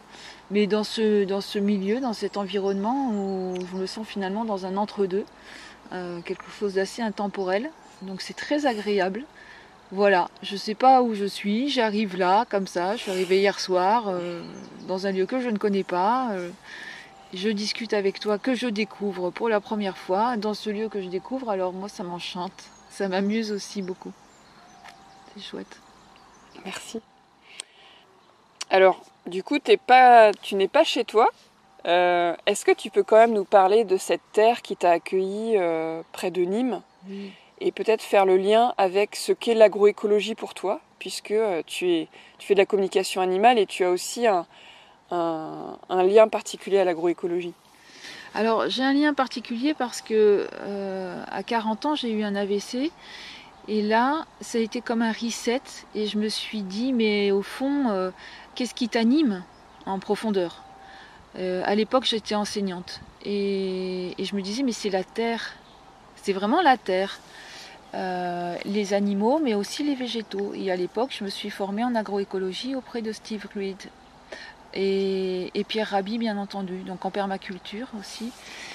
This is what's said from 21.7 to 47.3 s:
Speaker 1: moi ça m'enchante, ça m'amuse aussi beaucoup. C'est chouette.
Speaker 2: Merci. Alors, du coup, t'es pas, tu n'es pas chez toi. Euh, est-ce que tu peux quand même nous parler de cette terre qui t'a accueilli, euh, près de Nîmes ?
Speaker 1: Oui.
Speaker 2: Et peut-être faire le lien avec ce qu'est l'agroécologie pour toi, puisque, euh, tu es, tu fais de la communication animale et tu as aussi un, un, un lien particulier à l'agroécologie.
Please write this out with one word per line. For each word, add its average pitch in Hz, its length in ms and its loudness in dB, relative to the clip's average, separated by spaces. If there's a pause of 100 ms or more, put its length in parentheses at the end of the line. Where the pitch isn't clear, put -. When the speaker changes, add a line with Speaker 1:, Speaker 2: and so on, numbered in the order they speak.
Speaker 1:
moi 190 160 -10
ça 208 160 -12
m'enchante, 175 640 -10 (240)
ça 196 180 -6
m'amuse 208 460 -2
aussi 202 280 -8
beaucoup. 185 300 -10 (1200)
C'est 202 100 -16
chouette. - 360 -14 (880)
Speaker 2:
Merci. - 340 -12 (1700)
Alors, 190 320 6 (240)
du 185 160 -6
coup, 285 180 -2
t'es 220 180 4
pas, 240 560 10
tu - 220 -8
n'es 190 120 2
pas 302 160 4
chez 254 220 0
toi. 233 240 4 (560)
Euh, 175 500 4 (100)
est-ce 202 200 0
que 381 80 6
tu - 160 -2
peux 196 140 2
quand 220 120 4
même 233 160 10
nous 202 140 0
parler 202 400 6
de 185 100 2
cette 196 260 0 (120)
terre 226 280 6
qui - 140 -8
t'a 175 160 4
accueilli, 196 640 0
euh, 165 460 0 (100)
près 185 200 -4
de 180 100 -2
Nîmes ? 202 400 0 (280)
Speaker 1:
Oui. 196 220 -12 (280)
Speaker 2:
Et 185 120 -2
peut-être 220 320 0
faire 196 220 4
le 185 120 6
lien 214 400 4
avec 196 380 2
ce - 160 -4
qu'est 226 240 2
l'agroécologie 208 800 4
pour - 180 -10
toi, 214 260 -4 (200)
puisque, - 320 -10
euh, 208 340 0
tu - 240 -4
es, 165 180 2 (300)
tu - 80 -20
fais 208 80 2
de 190 60 8
la 190 60 6
communication 190 560 0
animale 196 360 6
et 196 80 4
tu - 180 -2
as 180 60 4
aussi 226 380 0
un, 180 180 2 (640)
un, 160 680 -6 (120)
un 185 140 2
lien 214 240 8
particulier 202 520 -2
à 190 40 4
l'agroécologie. 175 680 -2 (800)